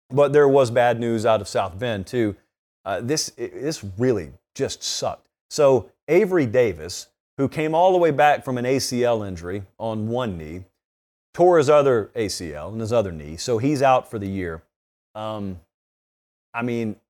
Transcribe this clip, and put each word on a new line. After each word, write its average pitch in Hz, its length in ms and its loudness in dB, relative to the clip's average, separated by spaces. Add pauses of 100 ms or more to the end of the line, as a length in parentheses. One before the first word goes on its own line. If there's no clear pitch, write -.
but 139 220 4
there 147 160 8
was 135 240 6
bad 120 280 2
news 117 260 -2
out 110 160 4
of 95 60 -10
South 98 300 -4
Bend, 104 300 -6
too. 110 280 -2 (500)
Uh, 95 160 -4
this, 147 340 -4
it, 113 180 -10
this 131 300 -8 (140)
really 107 340 0 (240)
just - 280 -6
sucked. - 440 -8 (220)
So - 400 0 (180)
Avery 180 380 2
Davis, 104 600 -2 (300)
who 135 120 0
came 156 260 -4
all 180 160 4
the 180 60 4
way 170 140 4
back 143 340 2
from 127 120 -4
an 123 80 -4
A 131 140 2
C 123 240 -2
L 117 200 0
injury 95 400 -8 (140)
on 110 300 -6
one 113 300 -4
knee, 82 280 -12 (680)
tore 175 240 4
his 139 120 4
other 139 460 4
A 110 120 -2
C 85 260 -8
L 78 200 -12
in 113 60 -8
his 113 140 -4
other 104 180 0
knee, 78 260 -12
so 120 200 -2
he's 135 240 0
out 131 280 2
for 113 100 -10
the 98 100 -6
year. 90 340 -6 (520)
Um, 107 440 -10 (920)
I 117 100 -6
mean, 117 320 -4 (140)